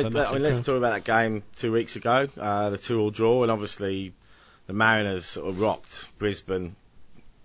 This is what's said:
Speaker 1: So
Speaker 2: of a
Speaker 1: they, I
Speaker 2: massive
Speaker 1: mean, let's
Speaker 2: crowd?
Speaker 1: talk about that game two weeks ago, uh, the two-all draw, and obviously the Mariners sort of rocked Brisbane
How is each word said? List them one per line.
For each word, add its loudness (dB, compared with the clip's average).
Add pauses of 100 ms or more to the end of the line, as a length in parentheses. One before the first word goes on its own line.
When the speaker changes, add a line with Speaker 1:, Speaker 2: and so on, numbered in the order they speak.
Speaker 1:
So 0
Speaker 2:
of -
a -2
Speaker 1:
they, 0
I 2
Speaker 2:
massive 0
Speaker 1:
mean, 0
let's 2
Speaker 2:
crowd? -4
Speaker 1:
talk 2
about 2
that -2
game 2 (140)
two -2
weeks 0
ago, 2 (100)
uh, 0
the -4
two-all 0
draw, 4
and 4
obviously -4 (560)
the -10
Mariners 2
sort -8
of -6
rocked -4 (120)
Brisbane -4 (680)